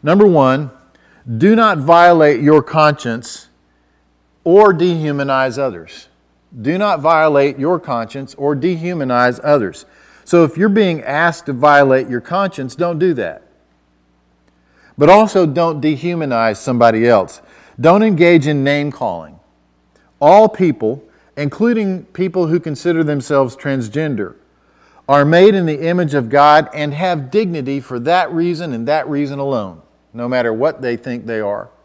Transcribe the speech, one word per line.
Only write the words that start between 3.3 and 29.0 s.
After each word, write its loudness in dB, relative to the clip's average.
or 6
dehumanize -2
others. -8
Do -2
not -2
violate 2
your -2
conscience -10
or -4
dehumanize -2
others. -2
So 4
if -4
you're 0
being 0
asked -4
to -6
violate 4
your -6
conscience, -6
don't -6
do 0
that. -10
But 4
also 4
don't -2
dehumanize -2
somebody 2
else. 0
Don't 4
engage 2
in -2
name-calling. -6
All 6
people, -4
including -4
people -4
who 0
consider -4
themselves -2
transgender, -6
are 4
made 4
in -2
the -4
image -2
of -2
God 4
and -6
have -4
dignity -4
for -10
that 0
reason -4
and -8
that -2